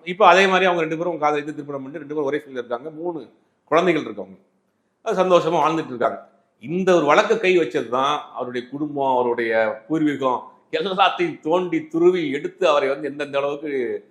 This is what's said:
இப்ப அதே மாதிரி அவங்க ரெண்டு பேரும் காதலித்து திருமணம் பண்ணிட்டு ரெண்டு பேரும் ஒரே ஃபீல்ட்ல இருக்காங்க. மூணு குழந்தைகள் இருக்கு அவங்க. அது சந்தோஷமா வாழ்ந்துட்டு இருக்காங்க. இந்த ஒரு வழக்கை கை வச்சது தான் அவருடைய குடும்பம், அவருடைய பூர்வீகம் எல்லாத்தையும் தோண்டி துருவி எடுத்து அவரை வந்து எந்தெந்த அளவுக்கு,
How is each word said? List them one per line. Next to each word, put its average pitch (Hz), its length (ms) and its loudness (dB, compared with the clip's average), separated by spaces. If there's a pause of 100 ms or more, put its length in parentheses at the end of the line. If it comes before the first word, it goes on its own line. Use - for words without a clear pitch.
இப்ப 185 240 4
அதே 190 200 8
மாதிரி 185 180 2
அவங்க 175 160 2
ரெண்டு 160 160 -4
பேரும் 170 220 -4
காதலித்து 147 360 -2
திருமணம் 143 260 -10
பண்ணிட்டு 143 180 -14
ரெண்டு 143 140 -12
பேரும் 147 160 -4
ஒரே 147 80 -2
ஃபீல்ட்ல 139 200 -12
இருக்காங்க. 120 320 -8
மூணு 156 400 -10 (340)
குழந்தைகள் 160 400 2
இருக்கு 104 180 -12
அவங்க. 95 180 -16 (640)
அது 190 220 0
சந்தோஷமா 170 300 4
வாழ்ந்துட்டு 156 340 0
இருக்காங்க. 120 400 -4 (320)
இந்த 175 360 0
ஒரு 160 100 4
வழக்கை 202 340 4
கை 185 200 4
வச்சது 143 300 -2
தான் 135 320 0 (120)
அவருடைய 123 360 -8
குடும்பம், 143 440 -2
அவருடைய 117 760 0
பூர்வீகம் 139 560 0 (280)
எல்லாத்தையும் 180 680 0
தோண்டி 165 480 -2
துருவி 170 440 2
எடுத்து 170 360 -2
அவரை 143 220 2
வந்து 147 180 -4
எந்தெந்த 143 300 -6
அளவுக்கு, 139 720 -4